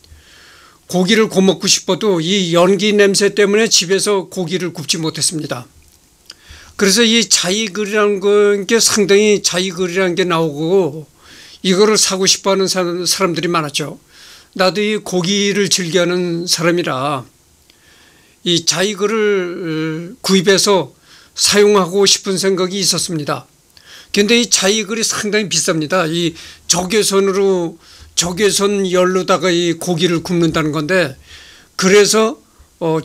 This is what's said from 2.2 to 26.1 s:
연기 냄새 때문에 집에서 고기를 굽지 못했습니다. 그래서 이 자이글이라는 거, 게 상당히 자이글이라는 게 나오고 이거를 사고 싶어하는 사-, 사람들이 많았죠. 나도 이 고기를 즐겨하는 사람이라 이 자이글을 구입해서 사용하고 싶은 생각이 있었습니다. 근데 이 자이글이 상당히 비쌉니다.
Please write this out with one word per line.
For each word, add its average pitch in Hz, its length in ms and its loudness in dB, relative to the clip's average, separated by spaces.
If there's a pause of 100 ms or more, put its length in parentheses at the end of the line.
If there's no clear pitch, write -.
연기 185 380 4
냄새 202 420 2
때문에 208 360 2
집에서 190 560 0
고기를 175 480 -6
굽지 165 240 -6
못했습니다. 156 680 -4 (1080)
그래서 202 280 2
이 226 260 2
자이글이라는 208 920 -2
거, 202 480 2
게 226 140 2
상당히 202 600 4
자이글이라는 180 760 -2
게 185 100 0
나오고 160 840 0 (540)
이거를 202 360 2
사고 190 280 0
싶어하는 190 420 0
사-, 180 380 -4
사람들이 165 420 -2
많았죠. 151 500 -4 (560)
나도 185 280 0
이 214 160 0
고기를 202 720 -2
즐겨하는 175 800 -2
사람이라 151 800 -2 (1160)
이 165 220 0
자이글을 185 1600 -2
구입해서 190 760 2 (400)
사용하고 202 720 2
싶은 190 320 -2
생각이 185 400 -2
있었습니다. 156 680 -4 (680)
근데 214 280 2
이 240 100 -2
자이글이 214 540 0
상당히 208 440 -2
비쌉니다. 160 640 -2